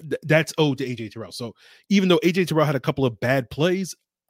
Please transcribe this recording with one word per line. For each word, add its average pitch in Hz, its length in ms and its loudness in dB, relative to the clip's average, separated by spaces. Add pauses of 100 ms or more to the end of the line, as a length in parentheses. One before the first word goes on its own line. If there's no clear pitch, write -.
th-, - 140 -4
that's 156 360 0
owed 147 200 0
to 135 80 -6
A 123 80 -6
J 110 140 -10
Terrell. 101 240 -14
So 117 220 -12 (340)
even 196 200 2
though 170 140 6
A 170 100 4
J 180 120 2
Terrell 156 200 2
had 147 120 0
a 123 40 -2
couple 139 240 0
of 117 160 0
bad 127 300 0
plays, 180 440 -2 (360)